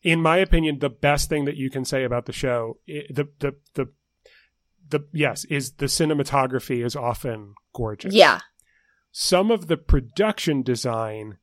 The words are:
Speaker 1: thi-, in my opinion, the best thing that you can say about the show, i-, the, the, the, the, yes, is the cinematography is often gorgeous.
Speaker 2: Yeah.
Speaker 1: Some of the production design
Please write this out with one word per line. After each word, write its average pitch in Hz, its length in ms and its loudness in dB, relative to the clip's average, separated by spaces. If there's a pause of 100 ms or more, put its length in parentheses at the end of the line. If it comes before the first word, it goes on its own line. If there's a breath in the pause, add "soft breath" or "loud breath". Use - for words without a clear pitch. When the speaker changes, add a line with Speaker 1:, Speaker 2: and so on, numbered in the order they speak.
Speaker 1:
thi-, 180 80 0
in 165 100 2
my 165 160 4
opinion, 165 420 4
the 139 100 0
best 143 380 2
thing 147 180 0
that 143 120 -4
you 131 140 -4
can 131 140 -4
say 131 180 -2
about 120 240 -2
the 120 60 -10
show, 120 440 -2 (100)
i-, 147 220 -10
the, 143 180 -4 (120)
the, 139 160 -4 (180)
the, 131 180 -4 (960 soft breath)
the, 147 220 -4
yes, 147 340 -2
is 139 280 -4
the 143 140 -4
cinematography 135 1000 0
is 123 100 -4
often 113 600 -6 (180)
gorgeous. 117 400 -6
Speaker 2:
Yeah. 165 280 8 (720)
Speaker 1:
Some 190 380 0
of 185 180 -2
the 160 100 0
production 151 840 0
design 110 800 -4